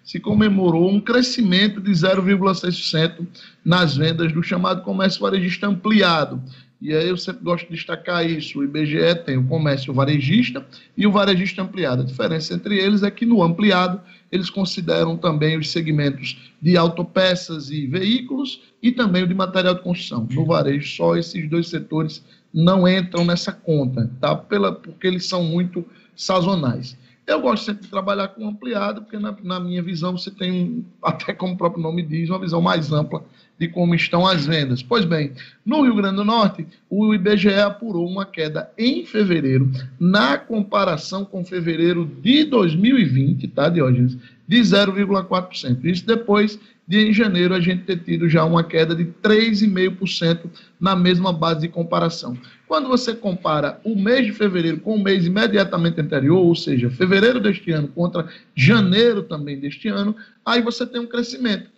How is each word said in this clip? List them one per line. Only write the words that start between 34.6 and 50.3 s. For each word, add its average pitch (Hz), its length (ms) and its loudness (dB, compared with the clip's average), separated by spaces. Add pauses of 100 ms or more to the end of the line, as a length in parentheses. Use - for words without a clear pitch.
Pois 226 220 0
bem, 156 260 -2 (340)
no 294 180 2
Rio 247 120 4
Grande 196 220 0
do 202 80 0
Norte, 208 420 2 (240)
o 214 240 2
I 208 40 2
B 202 180 2
G 202 140 4
E 196 100 4
apurou 202 480 -2
uma 196 180 -6
queda 160 500 -6
em 269 300 -2
fevereiro 143 640 2 (300)
na 214 360 2
comparação 196 880 -2
com 190 200 -8
fevereiro 170 640 0 (100)
de 269 220 4
dois 220 320 2
mil 233 240 4
e 214 60 6
vinte, 135 420 2
tá, 143 220 0
Diógenes? 127 500 2 (300)
De 233 160 4
zero 196 280 4
vírgula 196 300 0
quatro 180 280 -4
por - 60 -14
cento. 127 300 -2
Isso 180 180 -2
depois 214 540 0 (300)
de, 214 200 4
em 220 40 4
janeiro, 185 420 2
a 185 60 0
gente 180 240 0
ter 185 180 -4
tido 170 260 0
já 160 160 4
uma 165 200 2
queda 165 320 0
de 170 80 -2
três 214 580 2
e 220 60 4
meio 185 240 2
por 196 160 -6
cento 170 420 -2 (300)